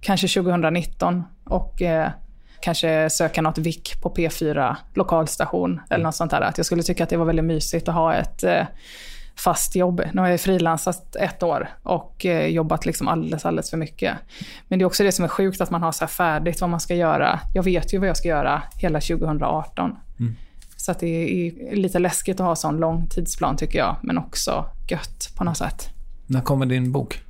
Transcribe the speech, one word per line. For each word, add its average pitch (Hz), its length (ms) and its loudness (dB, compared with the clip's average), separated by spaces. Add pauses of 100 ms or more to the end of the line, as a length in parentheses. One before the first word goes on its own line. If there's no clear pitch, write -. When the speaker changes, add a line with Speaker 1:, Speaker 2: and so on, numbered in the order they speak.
Speaker 1:
Kanske 196 280 2
tjugohundranitton. 175 920 2 (220)
Och, - 380 -2
eh, 160 280 2 (500)
kanske 160 500 2
söka 160 320 0
något 156 160 2
vick - 440 -2
på 170 80 0
P 165 200 0
fyra 147 460 0 (180)
lokalstation 175 840 0 (100)
eller 170 140 2
något 160 100 0
sånt 165 160 0
där. 156 100 2
Att - 180 0
jag 170 80 0
skulle 170 160 2
tycka 170 220 2
att 165 60 -4
det 170 60 2
var 170 80 4
väldigt 160 200 4
mysigt 165 440 0
att 165 60 0
ha 165 200 4
ett, - 300 -2
eh, 175 180 4 (720)
fast - 400 0
jobb. 180 260 2 (100)
Nu 190 80 2
har 185 80 4
jag 175 120 4
frilansat 170 760 0
ett - 260 -2
år 165 260 0 (140)
och, - 440 -2
eh, 160 200 2
jobbat, 160 400 0
liksom, 160 220 -2
alldeles, 160 380 0
alldeles 160 240 -2
för 165 60 -4
mycket. - 380 -4 (540)
Men 185 100 2
det 180 40 4
är 180 40 4
också 175 180 2
det 196 80 4
som 180 120 0
är 165 40 0
sjukt, 190 320 0
att 185 100 -2
man 170 120 0
har 165 100 0
så 160 120 -2
här 160 40 -4
färdigt 160 520 0
vad 180 100 0
man 165 100 0
ska - 140 -2
göra. 160 460 4 (140)
Jag 190 80 4
vet 175 320 2
ju 196 40 2
vad 190 100 2
jag 170 80 2
ska - 120 0
göra 147 340 0 (140)
hela 156 240 0
tjugohundraarton. 156 960 0 (240)
Speaker 2:
Mm. 117 140 -2 (420)
Speaker 1:
Så - 140 -6
att 175 100 -2
det 175 60 -2
är 170 680 -2
lite 185 220 2
läskigt 185 420 0
att 185 60 2
ha 165 100 2
sån 156 200 0
lång 160 320 2
tidsplan, - 480 0
tycker - 220 0
jag. - 240 2
Men - 160 0
också - 480 -2 (220)
gött - 480 -6
på - 80 -2
något 170 120 0
sätt. - 320 -4 (380)
Speaker 2:
När 131 140 2
kommer 135 260 2
din 127 260 2
bok? 135 380 -4